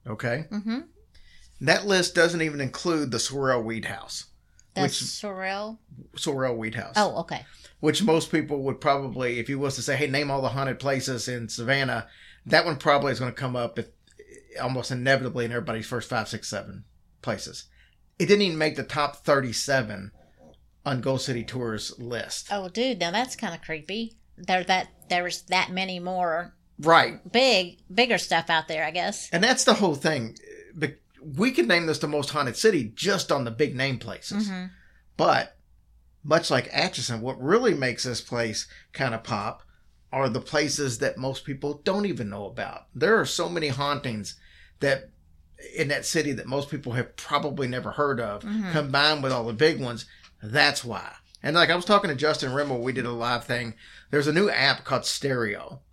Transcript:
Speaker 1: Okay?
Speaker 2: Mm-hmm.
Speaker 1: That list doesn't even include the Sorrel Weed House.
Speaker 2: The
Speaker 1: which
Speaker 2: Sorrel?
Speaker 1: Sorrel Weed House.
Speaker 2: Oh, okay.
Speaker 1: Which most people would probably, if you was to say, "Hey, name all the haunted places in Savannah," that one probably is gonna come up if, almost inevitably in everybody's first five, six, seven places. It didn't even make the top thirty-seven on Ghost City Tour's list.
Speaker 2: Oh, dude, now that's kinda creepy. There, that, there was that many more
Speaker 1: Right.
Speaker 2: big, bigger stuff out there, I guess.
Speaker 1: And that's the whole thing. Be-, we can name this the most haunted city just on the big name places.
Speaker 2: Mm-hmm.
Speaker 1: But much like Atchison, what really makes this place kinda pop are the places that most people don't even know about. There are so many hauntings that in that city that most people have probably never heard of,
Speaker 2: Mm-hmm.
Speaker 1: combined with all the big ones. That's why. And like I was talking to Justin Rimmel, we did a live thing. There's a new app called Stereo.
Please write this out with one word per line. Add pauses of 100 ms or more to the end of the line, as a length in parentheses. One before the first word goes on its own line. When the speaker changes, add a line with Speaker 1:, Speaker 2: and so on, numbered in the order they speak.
Speaker 1:
Okay?
Speaker 2:
Mm-hmm. (800)
Speaker 1:
That
list
doesn't
even
include
the
Sorrel
Weed
House. (500)
Speaker 2:
The
Speaker 1:
which
Speaker 2:
Sorrel? (380)
Speaker 1:
Sorrel
Weed
House.
Speaker 2:
Oh,
okay. (340)
Speaker 1:
Which
most
people
would
probably,
if
you
was
to
say,
"Hey,
name
all
the
haunted
places
in
Savannah," (380)
that
one
probably
is
gonna
come
up
if, (760)
almost
inevitably
in
everybody's
first
five,
six,
seven (380)
places. (540)
It
didn't
even
make
the
top
thirty-seven (760)
on
Ghost
City
Tour's
list.
Speaker 2:
Oh,
dude,
now
that's
kinda
creepy. (200)
There,
that, (200)
there
was
that
many
more (240)
Speaker 1:
Right.
Speaker 2:
big, (140)
bigger
stuff
out
there,
I
guess.
Speaker 1:
And
that's
the
whole
thing. (400)
Be-, (280)
we
can
name
this
the
most
haunted
city
just
on
the
big
name
places.
Speaker 2:
Mm-hmm. (500)
Speaker 1:
But (680)
much
like
Atchison,
what
really
makes
this
place (260)
kinda
pop (480)
are
the
places
that
most
people
don't
even
know
about.
There
are
so
many
hauntings (460)
that (640)
in
that
city
that
most
people
have
probably
never
heard
of,
Speaker 2:
Mm-hmm.
Speaker 1:
combined
with
all
the
big
ones. (380)
That's
why. (280)
And
like
I
was
talking
to
Justin
Rimmel,
we
did
a
live
thing. (380)
There's
a
new
app
called
Stereo. (120)